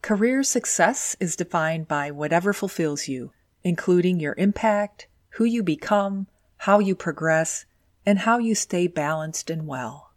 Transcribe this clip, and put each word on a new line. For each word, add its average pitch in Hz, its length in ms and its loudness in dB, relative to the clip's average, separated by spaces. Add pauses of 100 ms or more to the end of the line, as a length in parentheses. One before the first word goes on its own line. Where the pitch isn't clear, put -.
Career 240 420 2
success - 760 0
is 170 160 -4
defined 165 520 -2
by 147 240 -4
whatever 165 420 0
fulfills 160 540 -2
you, 127 240 -8 (320)
including 180 560 2
your 147 180 -2
impact, 208 720 0 (220)
who - 160 0
you 233 180 0
become, 196 640 0 (300)
how 202 220 4
you 196 160 2
progress, 160 680 -2 (400)
and 202 140 4
how 226 180 2
you 226 160 0
stay 180 340 0
balanced 156 640 -4
and 160 160 -4
well. 131 520 -8